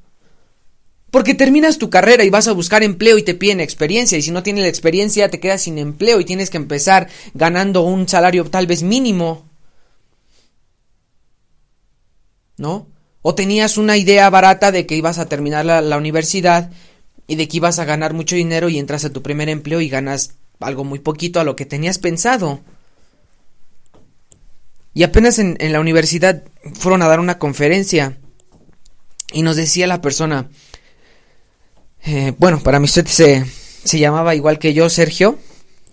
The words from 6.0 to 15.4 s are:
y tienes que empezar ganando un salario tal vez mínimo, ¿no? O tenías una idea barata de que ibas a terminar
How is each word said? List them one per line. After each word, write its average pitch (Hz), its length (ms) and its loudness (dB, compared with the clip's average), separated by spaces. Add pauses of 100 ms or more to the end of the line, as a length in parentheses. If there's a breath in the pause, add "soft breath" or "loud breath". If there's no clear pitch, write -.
y 175 40 -4
tienes 185 240 -6
que - 60 -8
empezar 156 540 0 (240 loud breath)
ganando 180 480 0
un 185 260 0
salario 175 380 2
tal 180 220 -2
vez 165 160 -2
mínimo, 185 680 -2 (3000)
¿no? 165 320 -10 (340)
O 151 140 -2
tenías 208 420 0
una 214 200 2
idea 196 320 6
barata 190 420 6
de 180 140 0
que 156 100 -6
ibas 165 220 -2
a 170 80 -4
terminar 151 400 -4